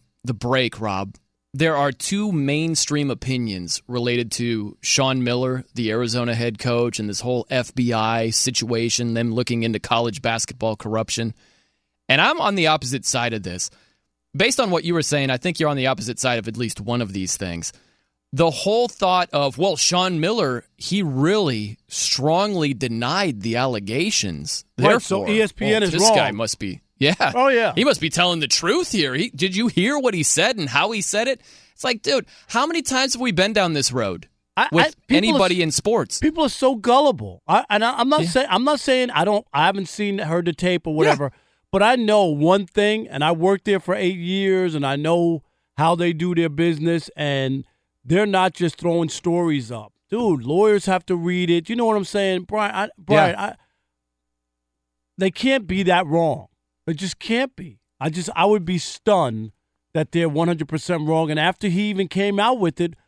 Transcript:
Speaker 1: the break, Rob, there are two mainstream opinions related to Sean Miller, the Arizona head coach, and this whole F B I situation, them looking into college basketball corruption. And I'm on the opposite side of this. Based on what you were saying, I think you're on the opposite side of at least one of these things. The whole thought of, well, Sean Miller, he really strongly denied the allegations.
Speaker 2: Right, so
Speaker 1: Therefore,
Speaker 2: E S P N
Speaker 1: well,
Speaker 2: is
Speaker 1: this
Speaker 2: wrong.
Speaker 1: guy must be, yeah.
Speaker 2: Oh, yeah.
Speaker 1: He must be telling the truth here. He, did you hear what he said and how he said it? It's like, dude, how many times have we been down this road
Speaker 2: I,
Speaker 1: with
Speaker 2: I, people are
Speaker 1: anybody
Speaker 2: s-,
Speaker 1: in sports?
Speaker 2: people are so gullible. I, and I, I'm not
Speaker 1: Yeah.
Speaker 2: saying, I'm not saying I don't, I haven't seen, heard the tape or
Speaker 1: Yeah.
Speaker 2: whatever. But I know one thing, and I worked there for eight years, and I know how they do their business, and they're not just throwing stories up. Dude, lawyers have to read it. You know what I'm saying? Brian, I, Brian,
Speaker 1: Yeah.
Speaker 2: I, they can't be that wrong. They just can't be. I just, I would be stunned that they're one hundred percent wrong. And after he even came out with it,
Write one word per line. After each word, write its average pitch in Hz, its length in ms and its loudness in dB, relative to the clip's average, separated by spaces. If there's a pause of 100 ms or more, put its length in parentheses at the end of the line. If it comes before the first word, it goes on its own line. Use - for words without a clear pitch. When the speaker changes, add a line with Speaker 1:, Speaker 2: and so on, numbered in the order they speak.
(260)
Speaker 1:
the 123 80 -4
break, 120 480 0
Rob, 98 340 -2 (380)
there 156 240 0
are 143 160 2
two 202 400 -4
mainstream 147 760 0
opinions 110 800 -4
related 120 460 -2
to 113 480 -4
Sean 131 420 0
Miller, 127 400 -2 (100)
the 117 180 -2
Arizona 120 440 -2
head 117 240 -2
coach, 120 400 0
and 107 100 -4
this 101 120 -6
whole 123 280 -2
F 127 240 -2
B 120 200 0
I 113 360 0
situation, 117 840 -2
them 117 200 0
looking 117 300 -2
into 113 160 -2
college 117 420 -2
basketball 113 540 -4
corruption. 110 580 -4 (760)
And 135 100 4
I'm 285 220 2
on 202 140 0
the 170 120 2
opposite 135 380 0
side 120 280 -2
of 104 100 -6
this. 90 260 -8 (640)
Based 233 240 2
on 226 100 2
what 165 140 0
you 170 100 -2
were 165 80 2
saying, 139 300 0
I 127 60 0
think 170 220 -4
you're 156 100 2
on 143 80 0
the 131 100 0
opposite 127 320 -4
side 123 180 0
of 107 100 -6
at 110 80 -6
least 117 240 -6
one 117 220 -2
of 98 120 -6
these 95 220 -4
things. 85 380 -8 (580)
The 160 200 2
whole 214 360 0
thought 180 460 0
of, 143 240 -2
well, 175 180 0
Sean 180 440 0
Miller, 160 460 -2 (120)
he 202 240 -2
really 139 840 0
strongly 160 880 0
denied 123 640 -2
the 113 140 -2
allegations. 113 1080 -2 (120)
Speaker 2:
Right, 202 240 4
so 190 180 -2
Speaker 1:
Therefore, 196 100 -4
Speaker 2:
E 214 120 2
S 214 100 0
P - 140 -6
N 214 80 2
Speaker 1:
well, 220 100 2
Speaker 2:
is 180 80 2
Speaker 1:
this 175 120 2
Speaker 2:
wrong. 220 120 8
Speaker 1:
guy 110 160 2
must 107 280 -6
be, 95 220 -8 (160)
yeah. 147 180 2 (200)
Speaker 2:
Oh, 254 120 4
yeah. 233 280 2
Speaker 1:
He 190 80 2
must 285 180 2
be 160 80 -2
telling 180 300 0
the 147 80 -4
truth 262 440 0
here. 147 240 0
He, 160 140 -2
did 180 260 -4
you 233 120 0
hear 220 300 0
what 254 160 0
he 165 100 -2
said 220 340 0
and 151 120 -6
how 180 220 0
he 214 100 -4
said 220 260 -2
it? 269 140 -4 (320)
It's - 100 -14
like, 254 180 -4
dude, 262 240 0 (220)
how 247 200 0
many 330 140 -2
times 262 320 -2
have 247 80 -6
we 247 100 0
been 190 220 2
down 185 200 2
this 139 180 0
road 104 360 -4 (300)
Speaker 2:
I, 247 140 2
Speaker 1:
with 254 140 6
Speaker 2:
I, 311 40 0 (180)
people 262 80 2
are - 20 6
Speaker 1:
anybody 196 440 2
Speaker 2:
s-, - 20 2
Speaker 1:
in 160 80 0
sports? 202 480 -2
Speaker 2:
people 311 240 0
are 262 60 2
so 269 260 0
gullible. 233 720 2
I, 208 220 4
and 208 140 2
I, 247 160 0
I'm 247 100 2
not 302 140 4
Speaker 1:
Yeah. 330 60 0
Speaker 2:
saying, 262 200 2
I'm 220 140 2
not 285 160 2
saying 254 320 0
I 156 140 2
don't, 202 280 2
I 147 120 4
haven't 196 220 0
seen, 202 320 -4
heard 170 260 -2
the 170 80 0
tape 180 320 -2
or 160 60 -4
Speaker 1:
Yeah. 151 60 -2
Speaker 2:
whatever. 147 340 2 (400)
But 196 120 2
I 240 120 6
know 214 300 4
one 170 400 4
thing, 208 420 0
and 143 160 -4
I 160 80 4
worked 180 340 2
there 196 140 2
for 180 140 -2
eight 190 240 -2
years, 185 560 0
and 143 120 -2
I 139 100 -2
know 165 480 0 (340)
how 165 180 4
they 170 180 0
do 175 200 -2
their 165 160 2
business, 165 640 0
and 139 480 -2 (400)
they're 175 220 2
not 190 300 2
just 170 220 -2
throwing 170 300 0
stories 160 640 -2
up. 107 220 -12 (160)
Dude, 196 340 0
lawyers 196 440 2
have 185 180 0
to 185 100 0
read 175 360 0
it. 170 180 0
You 233 60 -4
know 240 100 0
what 220 100 4
I'm 202 100 0
saying? 190 400 -2
Brian, 208 280 -2
I, 202 240 -2
Brian, 160 400 4
Speaker 1:
Yeah. 196 80 -8
Speaker 2:
I, - 100 -10 (1600)
they 190 100 2
can't 254 380 0
be 190 160 0
that 180 240 4
wrong. 156 400 0 (400)
They 165 80 -4
just 175 240 -8
can't 254 360 -2
be. 139 240 -18 (200)
I 143 100 -4
just, 160 260 -6
I 170 100 4
would 208 200 4
be 175 140 0
stunned 123 720 0 (420)
that 156 180 -2
they're 170 180 2
one 151 180 0
hundred 160 220 -2
percent 160 380 -4
wrong. 160 220 2
And 156 100 -2
after 180 280 0
he 202 240 0
even 190 160 -2
came 202 320 -2
out 240 200 2
with 170 220 0
it, 175 140 -4 (120)